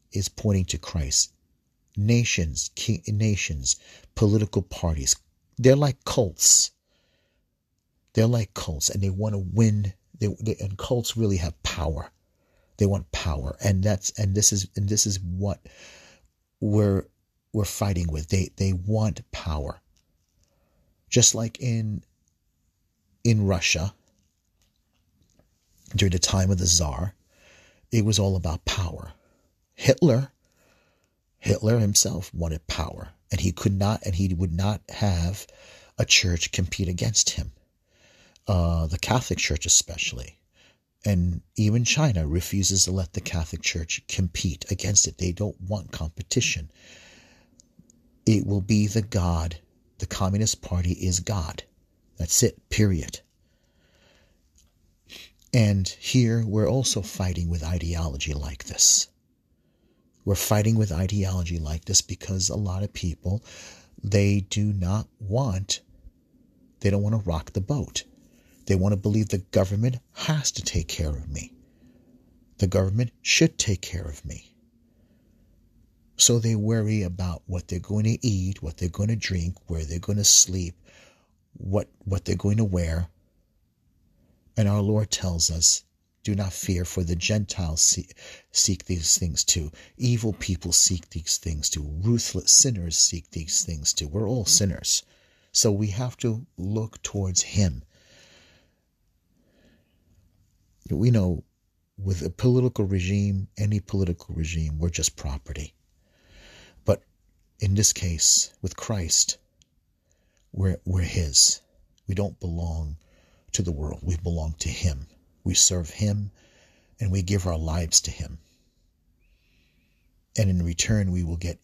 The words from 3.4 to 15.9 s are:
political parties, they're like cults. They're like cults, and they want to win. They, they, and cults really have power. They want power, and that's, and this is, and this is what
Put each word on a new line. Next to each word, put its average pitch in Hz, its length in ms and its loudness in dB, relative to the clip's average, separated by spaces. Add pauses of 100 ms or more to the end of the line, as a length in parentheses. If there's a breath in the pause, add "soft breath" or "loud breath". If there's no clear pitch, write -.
political 104 460 2
parties, 76 520 -2 (440)
they're 131 180 8
like 143 280 0
cults. - 680 2 (1400)
They're 113 120 6
like 117 260 0
cults, - 380 -4
and 98 100 -2
they 98 100 2
want 104 240 -2
to 101 40 -2
win. 101 560 2 (240)
They, 104 220 0
they, 110 180 -2
and 98 180 -4
cults - 400 -2
really 104 200 2
have 80 260 -4
power. 76 480 -4 (680)
They 104 80 4
want 98 260 -2
power, 71 500 -4
and 95 200 2
that's, 101 360 0
and 98 160 0
this 104 180 4
is, 98 220 -2
and 101 140 -2
this 104 180 2
is 98 140 -4
what 92 440 -4 (960 loud breath)